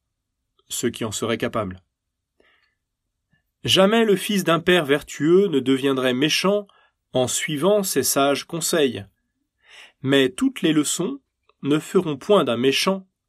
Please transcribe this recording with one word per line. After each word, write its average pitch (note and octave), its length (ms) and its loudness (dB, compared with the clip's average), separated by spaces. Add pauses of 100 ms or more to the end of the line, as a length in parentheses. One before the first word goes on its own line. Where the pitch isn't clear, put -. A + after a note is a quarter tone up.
(680)
ceux - 220 -6
qui A#2 140 -10
en A2 60 -6
seraient A2+ 280 -4
capables. A2 440 -6 (1800)
Jamais G3 400 4
le G#3 100 4
fils G3 300 -2
d'un E3 160 2
père F3 240 2
vertueux D3+ 640 2
ne D3+ 100 0
deviendrait C3 560 0
méchant F#3 540 0 (440)
en B2+ 140 0
suivant D#3+ 560 0
ses C#3+ 220 -2
sages C#3 400 0
conseils. C#3+ 600 -2 (960)
Mais C3+ 280 2
toutes C3 340 -4
les D#3+ 100 0
leçons E3+ 480 -2 (420)
ne C#3+ 160 0
feront D#3 380 -2
point F3+ 280 2
d'un B2 120 0
méchant C3+ 500 0 (220)